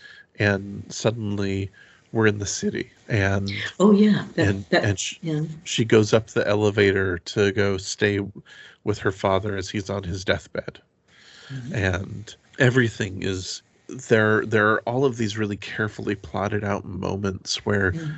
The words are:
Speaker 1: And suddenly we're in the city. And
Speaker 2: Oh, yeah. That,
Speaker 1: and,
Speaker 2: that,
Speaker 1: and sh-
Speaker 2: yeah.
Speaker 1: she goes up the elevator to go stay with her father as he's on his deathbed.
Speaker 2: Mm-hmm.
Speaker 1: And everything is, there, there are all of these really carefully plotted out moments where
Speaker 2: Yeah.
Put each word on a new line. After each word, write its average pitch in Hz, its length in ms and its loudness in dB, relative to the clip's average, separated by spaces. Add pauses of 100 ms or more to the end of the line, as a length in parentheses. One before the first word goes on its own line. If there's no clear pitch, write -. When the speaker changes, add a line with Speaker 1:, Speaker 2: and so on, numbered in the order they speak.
(400)
Speaker 1:
And 101 500 0
suddenly 101 800 -2 (440)
we're 113 120 2
in 104 140 2
the 98 80 -6
city. - 420 -6 (180)
And 98 440 0 (280)
Speaker 2:
Oh, 208 120 8
yeah. 202 340 6 (100)
That, 165 120 2
Speaker 1:
and, 98 240 0
Speaker 2:
that, 175 120 4
Speaker 1:
and 101 160 0
sh- - 220 -8
Speaker 2:
yeah. 156 200 -2 (240)
Speaker 1:
she - 200 0
goes 110 280 6
up 110 140 2
the 110 200 0
elevator 101 720 2
to 101 320 0
go 98 260 0
stay 101 420 -2 (640)
with 101 140 -2
her 101 140 -2
father 98 440 0
as 95 140 -8
he's 101 200 -6
on 98 140 -4
his 92 220 -8
deathbed. - 540 -6 (760)
Speaker 2:
Mm-hmm. 131 220 -12
Speaker 1:
And 101 600 -4 (220)
everything 117 640 2
is, 95 400 -6 (260)
there, 107 600 2
there 107 220 4
are 110 120 2
all 131 240 0
of 120 120 0
these 107 200 -4
really 104 200 -2
carefully 107 580 -6
plotted 104 480 -4
out 101 220 -4
moments 95 800 -6
where 98 260 2
Speaker 2:
Yeah. 160 140 -8 (100)